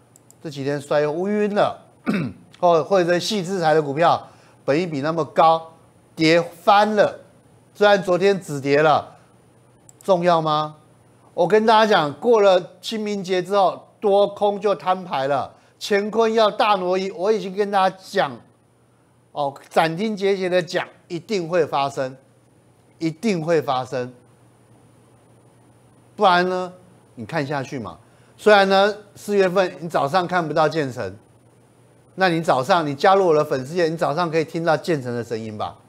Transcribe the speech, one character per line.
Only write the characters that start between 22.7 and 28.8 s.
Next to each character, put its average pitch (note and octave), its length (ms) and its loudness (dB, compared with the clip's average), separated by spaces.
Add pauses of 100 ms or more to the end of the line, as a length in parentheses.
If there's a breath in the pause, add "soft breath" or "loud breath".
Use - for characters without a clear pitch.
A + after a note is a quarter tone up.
一 E3 120 -4
定 F3 340 -4
会 E3 160 2
发 C3 240 -2
生。 B2+ 260 -8 (2000)
不 G#3 80 -2
然 F3+ 240 4
呢， F#3 240 -6 (440)
你 A2+ 100 -14
看 D3+ 200 -4
下 C#3+ 160 -6
去 C3+ 160 -10
嘛。 F2+ 200 -12 (380 soft breath)
虽 G#3+ 160 4
然 G3 160 6
呢， G3 240 4 (220)